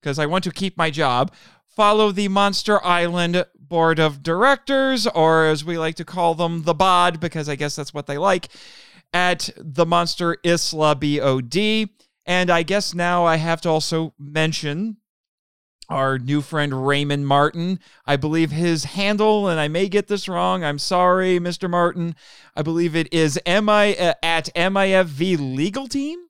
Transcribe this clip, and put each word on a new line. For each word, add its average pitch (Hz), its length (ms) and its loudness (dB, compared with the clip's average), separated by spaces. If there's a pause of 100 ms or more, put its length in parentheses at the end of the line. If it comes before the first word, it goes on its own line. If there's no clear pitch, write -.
'cause 143 160 -6
I 151 80 -2
want 175 180 -2
to 185 60 -4
keep 190 260 -6
my 160 140 0
job, 139 420 0 (340)
follow 214 460 2
the 202 160 -2
Monster 202 560 0
Island 175 600 0 (140)
Board 165 400 0
of 147 240 0
Directors, 262 840 0
or 160 400 4
as 156 180 0
we 170 140 -4
like 160 180 -4
to 165 80 -10
call 170 300 0
them, 165 280 -2
the 165 120 0
bod, 175 460 4
because 156 280 -6
I 147 80 -4
guess 147 200 -6
that's 143 180 -12
what 147 120 -10
they 143 120 -6
like, 180 300 0 (640)
at 180 440 0
the 156 300 -2
Monster 170 580 0
Isla 156 520 2
B 147 240 0
O 135 200 0
D. 208 500 0 (360)
And 180 240 0
I 170 120 4
guess 196 320 -2
now 175 320 0
I 165 100 4
have 160 260 -2
to 180 60 -2
also 160 500 -2
mention 156 760 -4 (960)
our 135 280 0
new 139 220 -2
friend 143 460 -4
Raymond 143 420 0
Martin. 165 500 2 (280)
I 143 100 0
believe 151 340 0
his 160 340 0
handle, 208 640 0
and 165 120 0
I 151 80 0
may 175 200 0
get 202 200 0
this 202 200 -4
wrong, 180 360 -2
I'm 147 140 -2
sorry, 180 600 2
Mister 175 300 -6
Martin, 175 480 0 (400)
I 156 60 -4
believe 165 340 -2
it 165 160 -2
is 160 320 2
M 208 240 2
I, 208 280 4
uh, 175 260 2
at 165 320 -2
M 185 220 0
I 196 140 2
F 190 160 4
V 165 300 -2
Legal 151 500 -4
Team. 285 320 -6 (120)